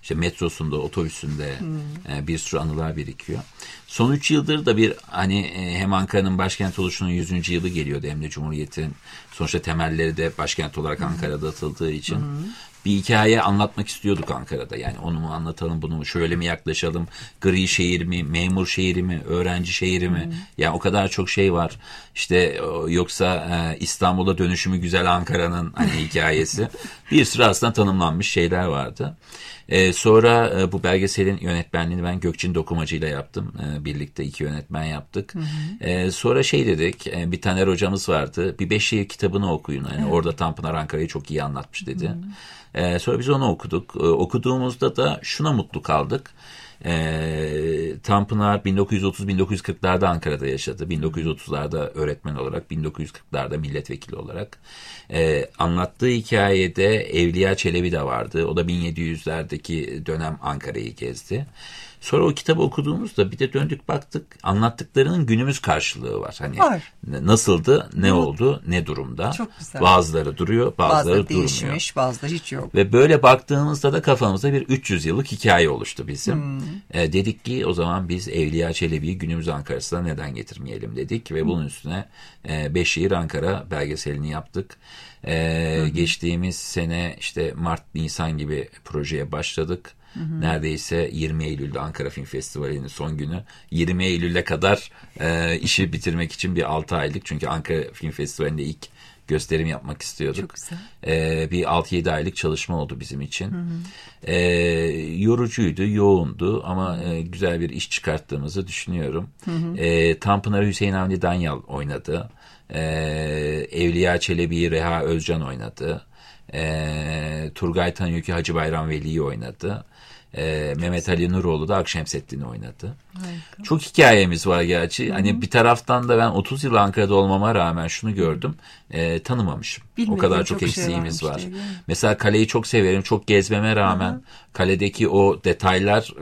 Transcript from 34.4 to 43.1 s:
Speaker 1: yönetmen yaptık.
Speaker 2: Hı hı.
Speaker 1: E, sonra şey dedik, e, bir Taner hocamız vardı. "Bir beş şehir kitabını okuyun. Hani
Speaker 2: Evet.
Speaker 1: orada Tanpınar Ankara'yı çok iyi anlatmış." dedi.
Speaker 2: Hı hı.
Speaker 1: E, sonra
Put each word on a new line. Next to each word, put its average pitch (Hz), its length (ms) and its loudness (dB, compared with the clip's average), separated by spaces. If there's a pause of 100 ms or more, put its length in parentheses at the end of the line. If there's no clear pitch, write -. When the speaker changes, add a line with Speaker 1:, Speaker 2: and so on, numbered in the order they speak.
Speaker 1:
yönetmen 76 400 -6
yaptık. 78 520 -8
Speaker 2:
Hı 175 40 -6
hı. 156 500 -6
Speaker 1:
E, 180 220 0
sonra 131 320 2
şey 135 220 2
dedik, 87 420 0
e, 85 240 -4
bir 90 100 -4
Taner 95 260 2
hocamız 95 420 0
vardı. 80 500 0
"Bir 90 100 -2
beş 104 180 2
şehir 101 200 0
kitabını 98 460 0
okuyun. 71 300 -4
Hani 69 180 -4
Speaker 2:
Evet. 73 120 0
Speaker 1:
orada 82 220 2
Tanpınar 80 380 -2
Ankara'yı 78 340 -2
çok 76 240 -8
iyi 76 120 -2
anlatmış." 71 440 -8
dedi. - 200 -4 (640)
Speaker 2:
Hı - 60 -4
hı. 87 60 2
Speaker 1:
E, 87 140 0
sonra - 200 0